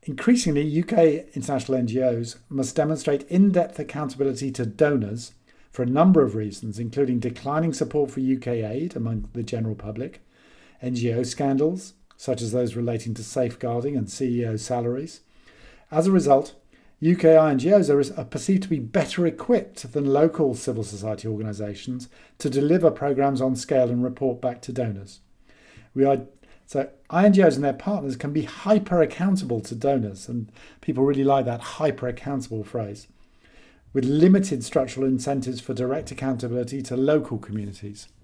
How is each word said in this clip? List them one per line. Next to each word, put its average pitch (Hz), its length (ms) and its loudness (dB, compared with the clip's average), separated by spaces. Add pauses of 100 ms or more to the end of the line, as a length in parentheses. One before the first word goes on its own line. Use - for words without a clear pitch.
Increasingly, 156 600 0
U 156 200 -2
K 165 500 2
international 131 440 -4
N 123 100 0
G 123 160 -2
Os 120 340 -2 (120)
must 135 260 -4
demonstrate 151 540 0
in-depth 180 500 4
accountability 135 720 -4
to 131 140 -4
donors 117 680 0 (380)
for 127 120 -4
a 123 40 -2
number 160 360 6
of 107 120 0
reasons, 107 420 -6
including 120 420 -2
declining 143 540 -2
support 143 360 -2
for - 100 -8
U 131 200 0
K 120 240 -4
aid 135 320 -6
among 113 380 -6
the 117 100 -6
general 113 320 -4
public, 110 460 -12 (600)
N 127 140 -4
G 117 180 0
O 120 100 0
scandals, 139 680 -2 (240)
such 120 240 -6
as 113 100 -4
those 117 240 -2
relating 117 380 -6
to 107 100 -10
safeguarding 120 720 -4
and 107 140 -4
C 120 320 -4
E 117 40 -2
O 110 100 -4
salaries. 120 680 -6 (720)
As 160 140 2
a 196 60 4
result, 143 440 4 (440)
U 170 160 4
K 160 220 8
I 156 140 6
N 139 80 2
G 160 140 4
Os 196 160 6
are, 143 140 4 (160)
are 123 60 -6
perceived 190 380 0
to - 60 -10
be 156 100 0
better 156 460 -2
equipped - 680 -2
than 143 200 -2
local 151 400 4
civil 113 300 -6
society 104 440 -8
organisations 107 800 -8 (300)
to 147 120 -4
deliver 151 420 4
programmes 139 500 0
on 131 140 0
scale 127 340 2
and 120 140 0
report 127 380 -4
back 123 220 -4
to - 80 -12
donors. 107 500 -6 (720)
We 135 100 4
are, 139 220 2 (400)
so - 220 -4 (200)
I 180 160 4
N 208 80 8
G 190 80 8
Os 160 140 8
and 139 80 -2
their 139 100 2
partners 143 420 -6
can 147 160 -6
be 151 120 -2
hyper 196 580 2
accountable 165 600 0
to - 120 -10
donors, 113 560 -2
and 117 220 -8 (300)
people 131 220 0
really 139 200 2
like 135 220 4
that 117 160 -4
hyper 143 460 -4
accountable 120 560 -6
phrase, 104 440 -10 (840)
with 135 140 0
limited 156 580 4
structural 131 420 -2
incentives 131 560 -2
for - 120 -8
direct 131 360 -4
accountability 123 760 -4
to 127 140 -6
local 135 400 2
communities. 101 720 -10 (160)